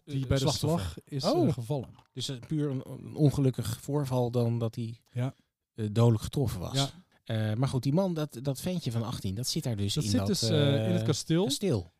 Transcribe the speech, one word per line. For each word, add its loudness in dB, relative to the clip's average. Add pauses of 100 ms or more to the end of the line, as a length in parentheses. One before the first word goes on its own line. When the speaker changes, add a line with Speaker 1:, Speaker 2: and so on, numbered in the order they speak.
Speaker 1:
eh, -10
Speaker 2:
die -2
bij 2
de 0
Speaker 1:
slachtoffer. 2
Speaker 2:
slag -6
is, -6
Speaker 1:
Oh. 4
Speaker 2:
eh, 4
gevallen. -4 (240)
Speaker 1:
Dus, -6
eh, -6 (100)
puur 0
een, -6
een -12
ongelukkig 2
voorval 0
dan 2
dat -2
hij, -8 (120)
Speaker 2:
Ja. -4 (400)
Speaker 1:
eh, -4
dodelijk 6
getroffen -2
was. -6
Speaker 2:
Ja. 2 (640)
Speaker 1:
Eh, -2
maar 0
goed, -2
die 0
man, 2
dat, -6
dat -4
ventje -4
van 0
achttien, -4
dat -6
zit -4
daar -2
dus -2
Speaker 2:
Dat 0
Speaker 1:
in 0
Speaker 2:
zit 4
Speaker 1:
dat, -2
Speaker 2:
dus, 0
eh, 2
in 0
het 2
Speaker 1:
eh, -2
Speaker 2:
kasteel. 0
Speaker 1:
kasteel. -2